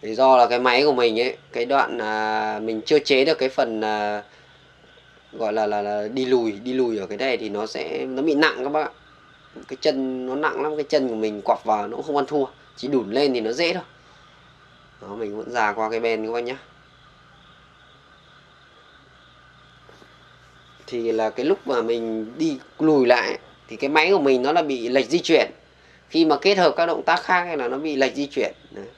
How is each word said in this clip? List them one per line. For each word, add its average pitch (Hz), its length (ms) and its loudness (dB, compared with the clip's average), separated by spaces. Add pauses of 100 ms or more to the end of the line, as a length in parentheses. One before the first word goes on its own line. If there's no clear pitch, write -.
Thì 110 120 -6
do 131 220 6
là 120 100 8
cái 120 120 2
máy 123 260 4
của 147 80 4
mình 120 280 2
ấy, 123 160 0 (160)
cái 120 120 -2
đoạn, 127 340 0
à, 107 640 -4
mình 110 240 -4
chưa 151 120 4
chế 139 260 2
được 156 140 0
cái 131 100 -2
phần, 117 320 -2
à, 104 420 -4 (1080)
gọi 110 200 -4
là, 110 140 0
là, 104 160 -2
là 104 260 -4
đi 131 160 -4
lùi, 120 280 2
đi 113 200 -8
lùi 123 260 0
ở 95 80 -6
cái 101 120 -8
này 127 180 -2
thì 110 120 -6
nó 104 180 -4
sẽ, 139 420 -6
nó 131 140 -4
bị 156 120 2
nặng 143 300 2
các 139 40 -4
bác 151 120 -2
ạ. 143 100 -6 (760)
Cái 131 120 -10
chân 131 460 -2
nó 127 80 -6
nặng 147 280 -4
lắm, 151 140 -4
cái 151 120 -4
chân 135 200 0
của 117 60 -4
mình 107 300 -4
quặp - 200 0
vào 104 240 -2
nó - 80 -10
cũng - 100 -10
không 147 100 -2
ăn 139 100 0
thua, 143 180 -2 (320)
chỉ 123 120 -10
đủn 123 220 -2
lên 135 240 2
thì 120 60 -2
nó 110 120 -4
dễ 165 200 -2
thôi. 180 100 -6 (1200)
Đó, 95 60 -16
mình 104 280 -8
vẫn 110 140 -10
già 110 220 0
qua 110 180 -2
cái 113 100 -4
ben 113 260 -2
các 113 60 -4
bác 120 80 -4
nhá. 123 160 -8 (4000)
Thì 117 260 -2
là 110 180 0
cái 127 160 -4
lúc 190 200 2
mà 123 160 0
mình 113 560 -4
đi 156 200 0 (200)
lùi 147 280 6
lại 120 220 4
ấy, - 100 -6 (300)
thì 113 80 -14
cái 135 140 -2
máy 156 200 4
của 196 80 4
mình 135 240 4
nó 139 100 0
là 165 100 2
bị 127 260 -4
lệch 127 180 2
di 147 120 0
chuyển. 151 320 2 (580)
Khi 165 160 4
mà 151 120 4
kết 196 180 2
hợp 175 220 4
các 170 100 2
động 165 160 -2
tác 175 200 2
khác 175 260 0
ấy 170 80 -4
là 123 120 -2
nó 131 100 -4
bị 151 180 -4
lệch 131 180 2
di 143 120 -6
chuyển. 113 260 -4 (180)
Đấy. 98 160 -16 (120)